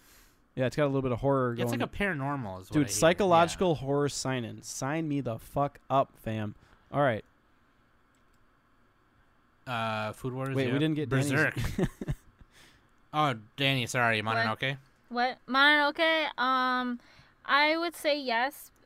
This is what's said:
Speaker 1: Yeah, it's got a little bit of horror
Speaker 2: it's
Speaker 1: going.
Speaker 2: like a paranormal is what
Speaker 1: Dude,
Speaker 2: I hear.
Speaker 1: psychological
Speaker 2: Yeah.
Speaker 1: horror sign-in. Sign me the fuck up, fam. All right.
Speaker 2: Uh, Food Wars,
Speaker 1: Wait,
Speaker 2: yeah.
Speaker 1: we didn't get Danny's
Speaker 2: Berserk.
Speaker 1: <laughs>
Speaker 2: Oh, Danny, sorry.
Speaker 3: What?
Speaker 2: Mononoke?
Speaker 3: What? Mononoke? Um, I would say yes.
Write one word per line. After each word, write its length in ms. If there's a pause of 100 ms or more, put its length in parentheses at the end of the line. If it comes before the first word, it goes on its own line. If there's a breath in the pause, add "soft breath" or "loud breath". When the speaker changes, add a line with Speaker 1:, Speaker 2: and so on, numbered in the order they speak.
(560 soft breath)
Speaker 1:
Yeah, 100
it's 80
got 100
a 20
little 160
bit 100
of 80
horror 320
Speaker 2:
it's 180
Speaker 1:
going. 100
Speaker 2:
like 80
a 60
paranormal 680
is 80
what 20
Speaker 1:
Dude, 140
Speaker 2:
I 20
hear. 0
Speaker 1:
psychological 840
Speaker 2:
Yeah. 120
Speaker 1:
horror 220
sign-in. 540
Sign 440
me 140
the 180
fuck 400 (120)
up, 260
fam. 380 (360 soft breath)
All 120
right. 220 (2500)
Speaker 2:
Uh, 460
Food 200
Wars, 220
Speaker 1:
Wait, 140
Speaker 2:
yeah. 40
Speaker 1:
we 60
didn't 180
get 120
Danny's 240
Speaker 2:
Berserk. 260
Speaker 1:
<laughs> 560 (1000 soft breath)
Speaker 2:
Oh, 200 (220)
Danny, 300
sorry. 340
Speaker 3:
What? 160
Speaker 2:
Mononoke? 400 (320)
Speaker 3:
What? 300 (100)
Mononoke? 920
Um, 600 (460 soft breath)
I 300
would 200
say 240
yes. 520 (140)